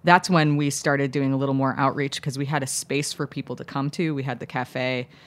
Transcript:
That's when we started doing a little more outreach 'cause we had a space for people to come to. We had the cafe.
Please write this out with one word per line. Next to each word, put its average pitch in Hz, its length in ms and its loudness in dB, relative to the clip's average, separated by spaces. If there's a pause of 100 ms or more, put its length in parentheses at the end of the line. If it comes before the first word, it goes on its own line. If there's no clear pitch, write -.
That's 175 260 6
when 151 260 6
we 143 140 2
started 139 400 0
doing 135 220 0
a 135 40 2
little 135 180 0
more 135 240 0
outreach 135 440 0
'cause 135 160 -6
we 143 80 -4
had 143 160 -2
a 131 40 -4
space - 460 -4
for 143 140 -6
people - 300 -8
to - 80 -14
come 139 260 -4
to. 160 240 -2
We 135 80 -4
had 131 180 -6
the 113 60 -10
cafe. 127 640 -4 (180)